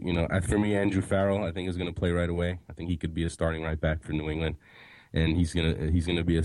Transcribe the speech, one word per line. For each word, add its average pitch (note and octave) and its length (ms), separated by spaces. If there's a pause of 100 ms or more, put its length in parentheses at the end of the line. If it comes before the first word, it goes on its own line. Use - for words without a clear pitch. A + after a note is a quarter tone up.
you F2 80
know, E2+ 180
I, F#2+ 80
for G#2 200
me, G#2 180
Andrew G2 260
Farrell, G2 400
I E2+ 80
think F2+ 180
is F2 80
gonna F2 160
play F2 200
right F2 180
away. F2 300 (100)
I D#2+ 40
think E2+ 160
he E2+ 60
could E2 160
be E2 120
a E2 60
starting D#2+ 340
right D#2+ 160
back D#2+ 240
for D#2+ 80
New D#2 180
England. D#2 260 (560)
And D#2+ 240
he's E2+ 160
gonna, D#2+ 380
he's E2+ 160
gonna F2 160
be E2 160
a, D#2 60